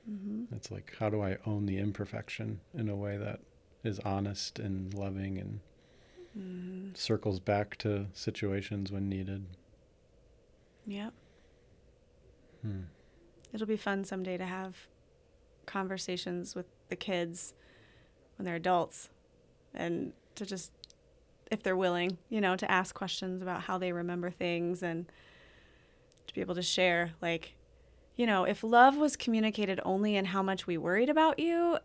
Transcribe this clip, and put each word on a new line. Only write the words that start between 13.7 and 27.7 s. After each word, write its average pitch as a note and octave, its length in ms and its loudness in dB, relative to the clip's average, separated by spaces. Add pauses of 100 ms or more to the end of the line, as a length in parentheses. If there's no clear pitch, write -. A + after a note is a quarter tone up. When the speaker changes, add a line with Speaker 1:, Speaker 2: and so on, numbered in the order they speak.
Speaker 1:
fun G3 280 -2
someday F#3 320 -4
to F#3 80 -4
have F#3 320 -8 (880)
conversations F#3 880 -4
with F3+ 120 -6 (240)
the F3+ 60 -4
kids F3 580 -2 (840)
when G3 100 -6
they're E3+ 100 -2
adults F3 540 2 (640)
and E3+ 380 -2 (220)
to G#3 120 -10
just, F3+ 260 -8 (800)
if G#3+ 120 -2
they're F#3 140 4
willing, F3+ 420 2 (100)
you A3 120 0
know, F#3 160 4
to G3 140 -2
ask F#3 240 4
questions F#3 480 -4
about F3+ 200 -4
how F#3 160 -2
they F3+ 140 0
remember F3 380 -2
things F3 520 -2
and E3+ 240 -4 (1200)
to - 80 -16
be G3+ 60 -4
able F#3 160 -4
to F3+ 60 -2
share, F3 500 4 (100)
like, E3+ 320 -2 (600)